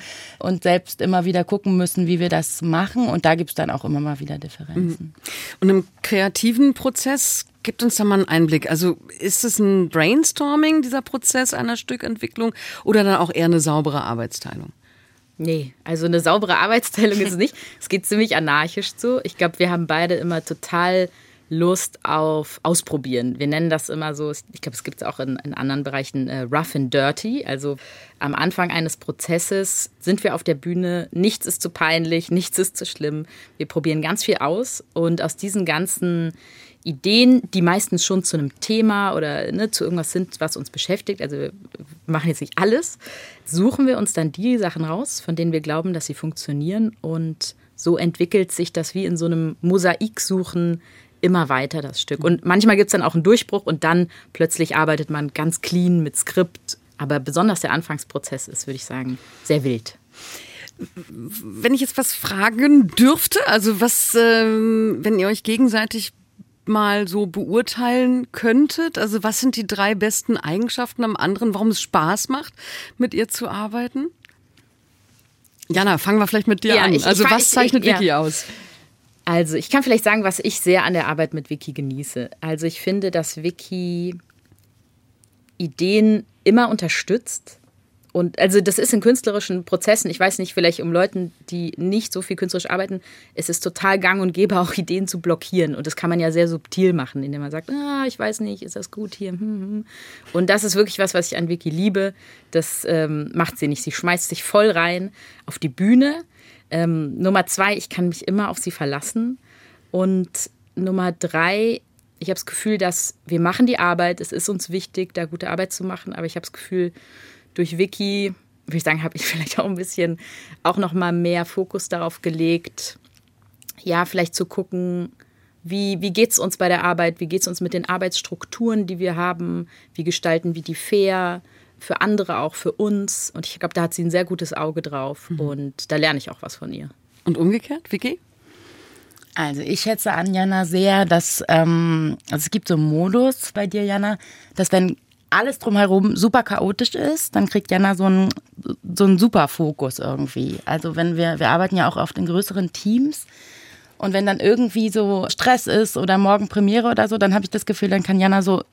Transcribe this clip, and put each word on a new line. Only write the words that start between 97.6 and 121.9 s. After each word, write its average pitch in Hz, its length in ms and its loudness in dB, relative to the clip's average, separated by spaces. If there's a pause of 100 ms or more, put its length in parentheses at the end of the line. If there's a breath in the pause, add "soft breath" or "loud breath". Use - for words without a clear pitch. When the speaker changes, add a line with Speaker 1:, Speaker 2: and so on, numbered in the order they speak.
Speaker 3:
„Ah, 285 360 -4
ich 240 120 -6
weiß 214 220 -4
nicht, 202 240 -6
ist - 120 -14
das 202 140 -12
gut 208 240 -12
hier?“ 196 160 -8
Hm, 180 100 -8
hm. 214 460 -6 (480 loud breath)
Und 180 160 2
das 208 120 4
ist 196 120 -2
wirklich 202 240 2
was, 196 160 0
was 175 180 -2
ich - 60 -6
an 170 100 -2
Vicky 170 220 -4
liebe. 190 420 0 (380 loud breath)
Das, - 360 -2
ähm, 151 480 -2
macht - 240 -2
sie 147 100 -2
nicht. 143 140 -4
Sie 151 100 -8
schmeißt 175 360 -2
sich - 140 -8
voll 208 300 4
rein 175 380 0 (360 loud breath)
auf - 120 -12
die 151 120 -2
Bühne. 262 520 4 (480 soft breath)
Ähm, 160 480 0
Nummer 190 280 2
zwei, 196 300 0
ich - 120 -8
kann 180 200 -2
mich - 200 -6
immer 202 220 0
auf - 80 -8
sie - 140 -6
verlassen. 160 640 -4 (520 soft breath)
Und 185 600 -2 (240)
Nummer 185 380 -2
drei, 180 680 0 (380)
ich - 100 -8
hab 185 80 -2
das - 100 -10
Gefühl, - 300 -2
dass 180 380 -2 (120)
wir 165 140 0
machen 180 260 4
die 247 120 2
Arbeit, 175 420 0
es 175 120 -10
ist 185 180 -4
uns 185 180 -6
wichtig, 185 460 -6
da 170 100 -4
gute 170 240 -8
Arbeit 185 240 -4
zu - 100 -8
machen, 185 300 -10
aber 170 140 -8
ich 160 100 -10
hab 170 80 -8
das - 80 -16
Gefühl, 175 400 -4 (600 loud breath)
durch 170 240 -2
Vicky, 196 560 -2 (320)
würd 160 120 -6
ich 165 80 -2
sagen, 156 180 0
hab 160 120 -6
ich - 120 -6
<laughs> - 0 -
vielleicht 160 320 -4
auch - 80 0
ein 196 80 -4
bisschen 170 440 -4 (440 loud breath)
auch 175 160 0
noch 180 160 -2
mal 175 180 0
mehr 175 320 0
Fokus - 460 -6